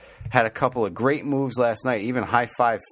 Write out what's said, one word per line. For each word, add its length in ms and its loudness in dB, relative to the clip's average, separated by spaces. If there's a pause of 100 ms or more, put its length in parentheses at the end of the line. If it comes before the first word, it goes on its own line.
(280)
Had 160 4
a 60 0
couple 340 0
of 80 -2
great 320 0
moves 320 -2
last 300 0
night, 160 0
even 200 -2
high-five 680 0